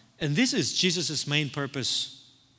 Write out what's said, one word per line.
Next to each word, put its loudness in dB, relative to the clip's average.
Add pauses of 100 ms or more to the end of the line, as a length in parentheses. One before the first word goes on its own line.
(200)
And 0
this 4
is 0
Jesus' 0
main 2
purpose, -4 (340)